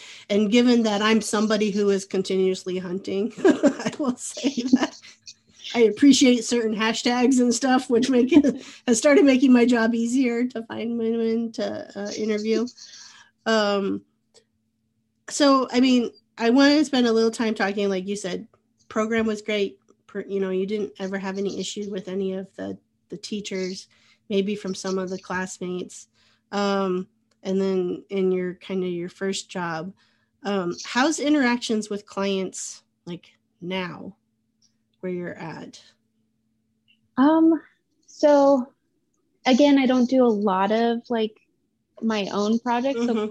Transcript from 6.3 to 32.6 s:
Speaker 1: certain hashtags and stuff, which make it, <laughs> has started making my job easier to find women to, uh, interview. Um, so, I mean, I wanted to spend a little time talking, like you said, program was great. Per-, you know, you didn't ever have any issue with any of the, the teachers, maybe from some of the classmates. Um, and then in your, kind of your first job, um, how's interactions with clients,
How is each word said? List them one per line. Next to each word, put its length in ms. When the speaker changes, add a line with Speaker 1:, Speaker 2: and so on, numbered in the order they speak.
Speaker 1:
certain 320
hashtags 640
and 140
stuff, 340
which 220
make 220
it, 300
<laughs> 120
has 120
started 260
making 280
my 120
job 300
easier 540
to 160
find 340
women 540
to, 460
uh, 180
interview. 500
Um, 560
so, 420
I 80
mean, 300
I 140
wanted 280
to 60
spend 220
a 60
little 180
time 240
talking, 340
like 180
you 100
said, 320
program 380
was 160
great. 360
Per-, 220
you 120
know, 100
you 160
didn't 320
ever 200
have 200
any 220
issue 300
with 180
any 240
of 240
the, 200
the 80
teachers, 720
maybe 280
from 180
some 240
of 120
the 80
classmates. 920
Um, 560
and 180
then 500
in 220
your, 220
kind 300
of 60
your 180
first 400
job, 440
um, 300
how's 360
interactions 680
with 180
clients, 760